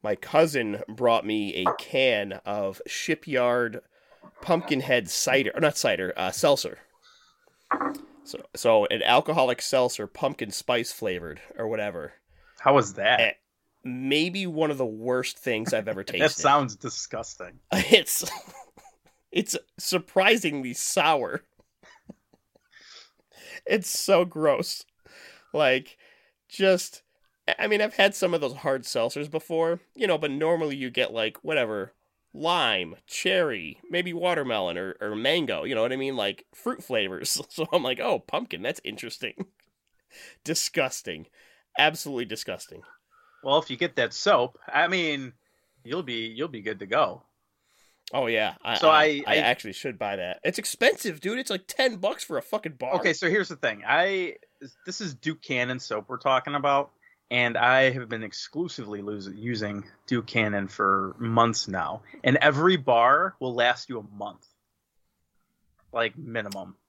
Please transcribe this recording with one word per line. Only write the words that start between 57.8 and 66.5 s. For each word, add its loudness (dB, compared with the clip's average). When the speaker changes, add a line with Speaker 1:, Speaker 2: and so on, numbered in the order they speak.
Speaker 2:
have -8
been -6
exclusively -8
losing, -8
using -4
Duke -2
Cannon 0
for 0
months 2
now. -6
And 4
every 4
bar 4
will -4
last 0
you -8
a -16
month. -12
Like, -2
minimum. -10